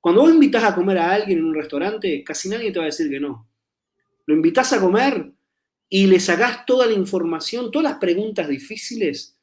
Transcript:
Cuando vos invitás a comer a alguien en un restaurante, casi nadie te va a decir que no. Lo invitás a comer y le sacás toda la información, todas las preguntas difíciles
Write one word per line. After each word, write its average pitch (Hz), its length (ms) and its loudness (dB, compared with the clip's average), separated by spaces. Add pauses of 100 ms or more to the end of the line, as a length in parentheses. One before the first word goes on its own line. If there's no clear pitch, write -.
Cuando 175 200 4
vos 320 100 6
invitás 269 320 4
a 202 120 2
comer 185 240 0
a 170 140 2
alguien 196 260 0
en 160 60 -2
un 156 100 -2
restaurante, 156 680 -6
casi - 240 -10
nadie 220 240 -6
te 180 60 -6
va 160 80 -4
a 151 80 -6
decir 156 160 -4
que 139 100 -6
no. 135 300 -10 (760)
Lo 151 80 4
invitás 170 380 2
a 226 60 2
comer 214 520 0 (580)
y 196 160 2
le 185 140 6
sacás 190 440 0
toda 254 220 2
la 226 80 2
información, 185 800 -4
todas 302 200 -2
las - 80 -12
preguntas 190 480 -2
difíciles 156 960 -6